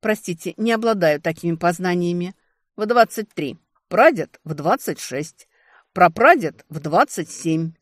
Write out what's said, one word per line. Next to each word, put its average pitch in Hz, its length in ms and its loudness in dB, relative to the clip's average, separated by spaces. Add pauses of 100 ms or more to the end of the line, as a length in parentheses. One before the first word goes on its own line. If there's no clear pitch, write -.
«Простите, 190 560 -6
не 226 160 -2
обладаю 202 480 0
такими 170 340 -4
познаниями». 175 800 -2 (420)
«В 208 100 -4
двадцать 220 460 2
три. 143 260 -8 (300)
Прадед 214 540 2
в 156 120 -10
двадцать 160 440 -2
шесть. - 480 -10 (460)
Прапрадед 185 760 2
в 156 120 -12
двадцать 160 500 -2
семь. 165 520 -4